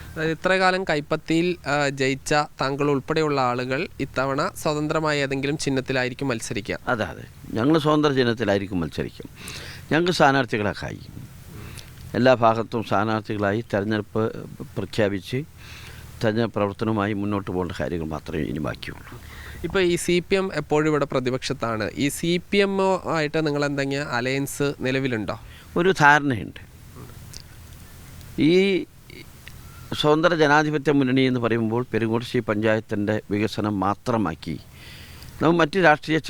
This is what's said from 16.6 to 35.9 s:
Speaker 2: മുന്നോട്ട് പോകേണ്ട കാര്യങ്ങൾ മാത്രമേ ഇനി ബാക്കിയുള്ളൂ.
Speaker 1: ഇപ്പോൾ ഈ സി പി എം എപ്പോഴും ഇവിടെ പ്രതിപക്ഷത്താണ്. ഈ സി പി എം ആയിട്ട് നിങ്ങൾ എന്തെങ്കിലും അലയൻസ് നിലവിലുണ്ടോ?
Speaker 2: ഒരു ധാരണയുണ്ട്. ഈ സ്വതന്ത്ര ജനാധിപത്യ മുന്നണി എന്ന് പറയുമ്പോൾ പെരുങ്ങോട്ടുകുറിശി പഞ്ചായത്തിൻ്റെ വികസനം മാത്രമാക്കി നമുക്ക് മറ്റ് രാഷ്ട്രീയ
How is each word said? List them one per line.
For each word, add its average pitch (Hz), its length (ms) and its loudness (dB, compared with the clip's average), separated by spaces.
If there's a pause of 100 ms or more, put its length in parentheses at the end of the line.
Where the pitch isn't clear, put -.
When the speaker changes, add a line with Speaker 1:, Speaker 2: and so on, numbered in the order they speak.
Speaker 2:
മുന്നോട്ട് 101 320 -4
പോകേണ്ട 90 260 -2
കാര്യങ്ങൾ 78 360 -4
മാത്രമേ 78 340 -4
ഇനി 76 180 -4
ബാക്കിയുള്ളൂ. - 480 -10 (500)
Speaker 1:
ഇപ്പോൾ 185 240 0
ഈ 175 40 4 (100)
സി 180 100 4 (140)
പി 196 100 2
എം 190 80 0 (140)
എപ്പോഴും 151 300 2
ഇവിടെ 143 220 2
പ്രതിപക്ഷത്താണ്. 123 720 -2 (200)
ഈ - 20 2 (100)
സി 170 140 -2 (180)
പി 202 160 2
എം 196 80 0 (420)
ആയിട്ട് 156 320 0
നിങ്ങൾ 143 220 0
എന്തെങ്കിലും 139 480 -2
അലയൻസ് 135 500 -2 (200)
നിലവിലുണ്ടോ? 127 500 -2 (440)
Speaker 2:
ഒരു 175 100 4 (100)
ധാരണയുണ്ട്. 143 600 6 (1900)
ഈ - 20 4 (1500)
സ്വതന്ത്ര 156 320 4 (100)
ജനാധിപത്യ 151 560 4
മുന്നണി 131 320 4
എന്ന് 127 160 0
പറയുമ്പോൾ 113 360 2 (120)
പെരുങ്ങോട്ടുകുറിശി 113 560 0
പഞ്ചായത്തിൻ്റെ 107 640 0 (180)
വികസനം 104 400 0 (120)
മാത്രമാക്കി 98 680 -2 (840)
നമുക്ക് 165 240 4
മറ്റ് 156 140 -2 (100)
രാഷ്ട്രീയ 151 420 4